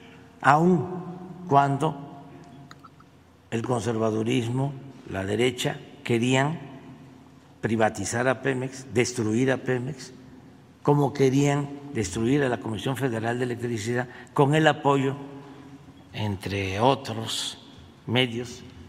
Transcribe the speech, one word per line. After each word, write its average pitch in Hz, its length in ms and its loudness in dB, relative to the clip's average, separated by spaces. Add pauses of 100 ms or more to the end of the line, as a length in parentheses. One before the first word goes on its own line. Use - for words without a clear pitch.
(400)
aun 160 500 6 (580)
cuando 139 720 2 (1300)
el 113 120 -2
conservadurismo, 117 1080 0 (380)
la 95 140 -4
derecha, 123 540 0 (260)
querían 131 560 4 (1000)
privatizar 113 680 0
a 127 140 0
Pemex, 131 520 -4
destruir 117 560 2
a 127 60 2
Pemex, 127 560 -4 (720)
como 143 300 4
querían 143 680 2 (140)
destruir 113 480 0
a 131 60 2
la 120 120 -2
Comisión 113 360 -4
Federal 117 420 -2
de 127 60 -2
Electricidad 120 640 -4 (260)
con 143 200 6
el 156 120 6
apoyo, 139 500 2 (960)
entre 98 640 -4
otros 113 800 0 (480)
medios, 120 560 0 (260)